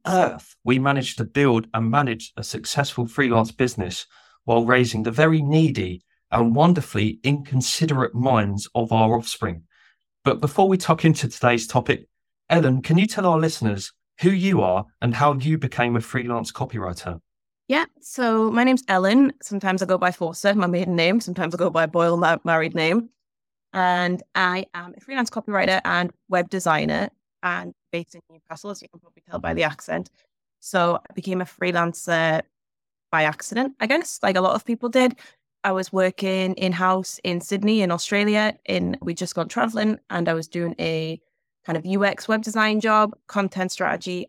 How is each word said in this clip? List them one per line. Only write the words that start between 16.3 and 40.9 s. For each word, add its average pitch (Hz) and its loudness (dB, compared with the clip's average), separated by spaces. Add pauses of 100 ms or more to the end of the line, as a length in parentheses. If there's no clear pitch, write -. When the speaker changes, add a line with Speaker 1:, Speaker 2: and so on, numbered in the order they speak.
Speaker 1:
copywriter? 90 -8 (480)
Speaker 2:
Yeah, 294 0 (160)
so 220 0
my 233 2
name's 254 2
Ellen. 196 4 (100)
Sometimes 190 -4
I 185 -2
go 185 2
by 180 2
Forster, 180 0
my 190 2
maiden 175 0
name. 180 4
Sometimes 180 -4
I - -6
go 175 0
by 165 2
Boyle, 170 2
my 165 4
married 160 0
name. 175 0 (640)
And 180 0 (100)
I 185 0
am 175 -16
a - -20
freelance 262 -4
copywriter 190 0
and 175 0 (180)
web 180 0
designer 160 0 (340)
and 180 -6 (180)
based 170 -10
in 165 -20 (100)
Newcastle, 165 -16
as 196 -16
you - -20
can - -20
probably - -20
tell 175 -10
by 165 -6
the 165 0
accent. 156 -6 (520)
So 175 0
I - -10
became 185 -6
a 180 -8
freelancer 170 -2 (720)
by 160 2
accident, 226 -2
I 220 0
guess, 294 -2
like 196 2
a 185 4
lot 185 2
of 214 -6
people 240 -4
did. 254 2 (460)
I 190 0
was 190 -4
working 190 0
in-house 185 -2
in 175 -2
Sydney, 208 0
in 180 0
Australia. 208 0
In, 180 -2
we'd 170 -6
just - -8
gone 165 -4
traveling, 220 -2 (100)
and 170 -2
I 165 0
was 160 -6
doing 170 -6
a 160 -4 (460)